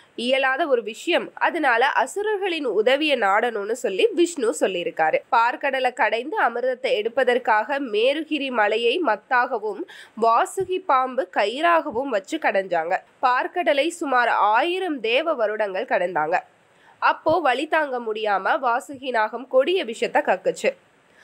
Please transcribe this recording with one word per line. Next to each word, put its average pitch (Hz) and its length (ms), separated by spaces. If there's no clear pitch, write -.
இயலாத 269 520
ஒரு 240 160
விஷயம், 226 500
அதனால 269 540
அசுரர்களின் 370 800
உதவியை 254 540
நாடணும்னு 214 520
சொல்லி 214 360
விஷ்ணு 330 520
சொல்லியிருக்காரு. 170 580
பார்க்கடலை 254 600
கடைந்து 254 500
அமிர்தத்தை 247 480
எடுப்பதற்காக 233 880
மேருகிரி 277 680
மலையை 233 560
மத்தாகவும், 226 760
வாசுகி 359 640
பாம்பு 262 480
கயிறாகவும் 277 720
வச்சு 254 300
கடைஞ்சாங்க. 185 600
பார்க்கடலை 294 680
சுமார் 262 400
ஆயிரம் 269 720
தேவ 254 340
வருடங்கள் 214 520
கடைந்தாங்க. 180 540
அப்போ 311 400
வலி 269 280
தாங்க 294 320
முடியாம 214 640
வாசுகி 262 480
நாகம் 233 380
கொடிய 339 360
விஷத்தை 226 380
கக்குச்சு. 190 540